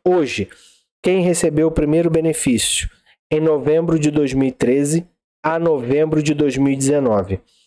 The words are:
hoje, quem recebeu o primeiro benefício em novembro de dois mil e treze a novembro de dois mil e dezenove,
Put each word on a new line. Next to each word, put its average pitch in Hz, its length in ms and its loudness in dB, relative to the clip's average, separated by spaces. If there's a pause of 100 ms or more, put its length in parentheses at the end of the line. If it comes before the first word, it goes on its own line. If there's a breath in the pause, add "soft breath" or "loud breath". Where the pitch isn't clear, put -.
hoje, 139 460 0 (540 loud breath)
quem 185 180 0
recebeu 165 460 0
o 160 40 0
primeiro 160 380 0
benefício 156 800 0 (420 soft breath)
em 156 80 0
novembro 160 580 0
de 147 140 0
dois 147 220 0
mil 135 160 0
e - 20 -8
treze 143 560 0 (360)
a 160 140 -2
novembro 156 640 0
de 147 120 0
dois 143 240 0
mil 139 160 2
e - 20 -2
dezenove, 123 680 0 (260 soft breath)